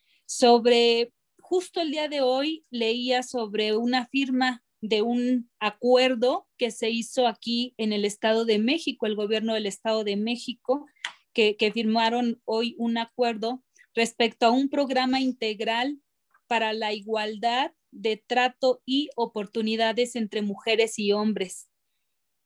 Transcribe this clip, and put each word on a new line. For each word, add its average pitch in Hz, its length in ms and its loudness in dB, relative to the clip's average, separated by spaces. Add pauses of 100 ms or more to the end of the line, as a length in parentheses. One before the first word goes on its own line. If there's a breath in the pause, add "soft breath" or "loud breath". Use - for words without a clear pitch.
(260)
sobre, 233 880 4 (300)
justo 359 400 -2
el 311 100 -2
día 302 160 -2
de 285 140 -4
hoy 277 480 0
leía 247 520 0
sobre 214 540 -2
una 240 320 0
firma 254 560 0 (160)
de 214 220 0
un 240 580 0
acuerdo 247 880 2 (100)
que 233 140 -2
se 220 180 -6
hizo 233 380 -2
aquí 233 480 -4
en 214 160 -2
el 208 140 0
Estado 220 400 0
de 214 140 2
México, 262 480 -2
el 214 80 -2
gobierno 214 400 -2
del 220 100 -2
Estado 220 400 -2
de 202 100 -2
México, 240 680 -4 (480 loud breath)
que, 214 240 2
que 214 160 0
firmaron 226 720 0
hoy 226 320 -2
un 233 200 -2
acuerdo 226 640 -4 (320 soft breath)
respecto 226 520 0
a 226 60 8
un 269 180 4
programa 262 500 0
integral 233 800 -2 (480)
para 220 240 0
la 214 220 -4
igualdad 220 760 -2 (240)
de 214 220 -2
trato 247 680 0
y 277 280 0
oportunidades 220 1000 -2
entre 214 260 -4
mujeres 214 560 0
y 202 140 0
hombres. 202 580 -2 (760)